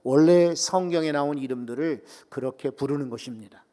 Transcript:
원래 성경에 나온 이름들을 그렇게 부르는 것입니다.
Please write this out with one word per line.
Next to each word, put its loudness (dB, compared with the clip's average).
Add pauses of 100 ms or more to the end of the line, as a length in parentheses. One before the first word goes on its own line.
원래 6
성경에 -2
나온 -2
이름들을 -6 (240)
그렇게 -8
부르는 -6
것입니다. -16